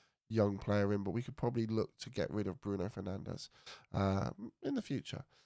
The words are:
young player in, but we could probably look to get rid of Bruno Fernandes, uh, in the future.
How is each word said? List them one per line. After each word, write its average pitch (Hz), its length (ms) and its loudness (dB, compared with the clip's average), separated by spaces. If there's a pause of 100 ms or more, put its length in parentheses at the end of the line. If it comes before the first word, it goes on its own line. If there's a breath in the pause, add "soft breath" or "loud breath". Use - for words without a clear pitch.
(280 soft breath)
young 101 300 4
player 104 340 4
in, 101 100 2
but 98 80 -2
we 117 120 0
could 123 140 -10
probably 120 300 0
look 110 320 2
to - 120 -10
get 104 200 0
rid 101 160 0
of 92 140 -4
Bruno 98 280 0
Fernandes, 98 600 -6 (440 loud breath)
uh, 98 380 2 (320)
in 285 140 -2
the 220 60 -2
future. - 420 -6 (220 soft breath)